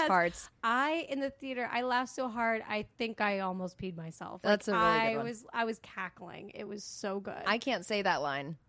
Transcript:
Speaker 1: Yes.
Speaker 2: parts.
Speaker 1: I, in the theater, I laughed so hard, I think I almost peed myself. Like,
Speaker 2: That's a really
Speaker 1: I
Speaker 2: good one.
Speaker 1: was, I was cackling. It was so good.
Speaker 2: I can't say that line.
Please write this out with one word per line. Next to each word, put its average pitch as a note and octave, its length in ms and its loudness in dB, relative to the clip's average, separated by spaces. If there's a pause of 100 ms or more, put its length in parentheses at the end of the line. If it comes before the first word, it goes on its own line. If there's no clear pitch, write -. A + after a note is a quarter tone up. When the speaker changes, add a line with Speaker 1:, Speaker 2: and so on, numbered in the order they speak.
Speaker 1:
Yes. D#4 60 6
Speaker 2:
parts. F3 420 4 (140)
Speaker 1:
I, C#4 440 2
in C#4 140 -4
the C#4 80 -2
theater, C4 420 -6
I A#3+ 120 0
laughed B3 300 0
so C4 140 -2
hard, A3+ 400 0
I G#3+ 200 -2 (100)
think A3+ 240 -4
I G3+ 180 2
almost F#3 380 -4
peed F#3 180 -6
myself. E3 480 -10
Like, G3 80 6
Speaker 2:
That's G#3 160 4
a G#3 60 2
really A3 120 6
Speaker 1:
I A3+ 260 6
Speaker 2:
good A3+ 60 0
one. A#3 100 -2
Speaker 1:
was, A#3 260 -8
I A#3+ 100 0
was A3+ 160 -2
cackling. - 760 -12
It G#3 120 -8
was G#3 160 -10
so G3 380 -4
good. G3+ 240 -8
Speaker 2:
I G#3+ 120 4
can't A3+ 280 -2
say G#3 160 2
that F3 200 4
line. C#3+ 360 -2 (120)